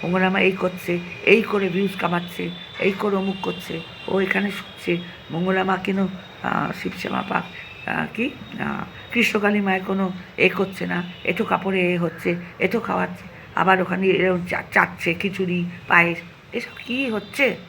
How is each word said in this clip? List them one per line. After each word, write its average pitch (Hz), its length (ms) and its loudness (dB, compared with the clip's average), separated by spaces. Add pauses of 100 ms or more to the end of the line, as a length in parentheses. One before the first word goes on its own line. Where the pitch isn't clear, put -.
মঙ্গলা 185 260 4
মা 190 100 2
এই 190 120 6
করছে, 180 480 -2 (240)
এই 220 180 8
করে 196 280 0
ভিউজ 190 300 0
কামাচ্ছে, 175 500 -2 (300)
এই 202 120 4
করে 196 240 0
অমুক 190 260 0
করছে, 175 400 -6 (260)
ও 190 140 2
এখানে 196 300 2
শুচ্ছে। - 460 -4 (340)
মঙ্গলা 185 320 2
মা 190 140 2
কেন, 190 260 0
আহ, - 680 -2 (100)
শিবশ্যামা - 480 -4
পাক, - 140 0 (460)
আহ, 156 240 0
কি, 240 160 -2 (300)
আহ, 143 240 -4 (280)
কৃষ্ণকালী 208 500 2
মায়ের 190 220 2
কোনো 190 280 0 (260)
এ 180 120 6
করছে 185 380 -2
না, 175 160 -2 (200)
এঁঠো 175 200 0
কাপড়ে 185 500 2
এ 180 40 2
হচ্ছে, 175 380 0 (240)
এঁঠো 202 200 2
খাওয়াচ্ছে, 180 480 -4 (280)
আবার 185 260 6
ওখানে 185 260 2
এরকম 180 380 4
চা-, - 260 -4
চাটছে 175 420 2
খিচুড়ি, 180 520 0 (220)
পায়েস, 170 300 6 (360)
এসব - 320 -8
কী 254 240 -2
হচ্ছে? 214 480 0 (120)